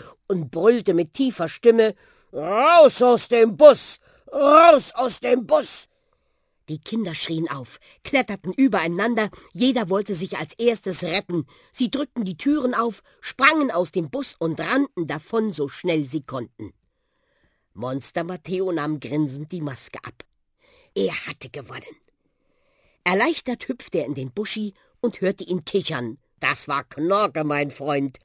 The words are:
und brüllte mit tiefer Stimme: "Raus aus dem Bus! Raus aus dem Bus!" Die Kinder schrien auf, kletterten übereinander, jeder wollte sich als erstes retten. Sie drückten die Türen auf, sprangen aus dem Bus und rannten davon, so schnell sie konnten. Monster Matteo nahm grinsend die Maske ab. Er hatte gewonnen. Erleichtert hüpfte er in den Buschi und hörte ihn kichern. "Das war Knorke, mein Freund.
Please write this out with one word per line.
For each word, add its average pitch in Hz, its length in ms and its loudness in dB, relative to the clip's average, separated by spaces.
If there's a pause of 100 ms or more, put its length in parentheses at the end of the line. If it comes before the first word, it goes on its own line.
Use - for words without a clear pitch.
(280)
und 170 240 -4
brüllte 202 420 2
mit 165 200 -2
tiefer 240 340 -2
Stimme: 226 480 4 (380)
"Raus 240 680 6
aus 247 280 4
dem 226 260 4
Bus! - 440 8 (300)
Raus 302 640 6
aus 240 280 -4
dem 240 260 0
Bus!" - 400 -2 (800)
Die 156 120 -10
Kinder 202 360 -6
schrien 160 340 -4
auf, 135 300 -12 (240)
kletterten 208 480 -4
übereinander, 208 760 0 (240)
jeder 226 360 0
wollte 202 260 -2
sich 165 220 -6
als 156 180 -8
erstes 226 460 -4
retten. 175 460 -4 (240)
Sie 247 180 -2
drückten 254 360 -6
die 185 120 -8
Türen 277 360 0
auf, 226 300 -4 (180)
sprangen 285 500 2
aus 175 220 -2
dem 165 160 -2
Bus - 280 -8
und 160 220 -4
rannten 185 480 -2
davon, 208 460 -4
so 143 160 -4
schnell 160 340 -2
sie 139 200 -8
konnten. 110 500 -12 (1000)
Monster 131 520 -8
Matteo 185 480 -6
nahm 151 260 -4
grinsend 143 540 -6
die 175 80 -8
Maske - 420 -12
ab. - 220 -20 (680)
Er - 320 -4
hatte - 240 -14
gewonnen. - 460 -16 (1080)
Erleichtert 240 640 -2
hüpfte 240 300 -6
er 139 60 -2
in 139 80 -8
den 135 180 -8
Buschi 208 420 -8 (260)
und - 220 -4
hörte - 240 -2
ihn 175 180 -4
kichern. 131 540 -4 (240)
"Das 135 260 -4
war 139 160 -4
Knorke, 165 640 -2
mein 147 260 -2
Freund. 139 540 -4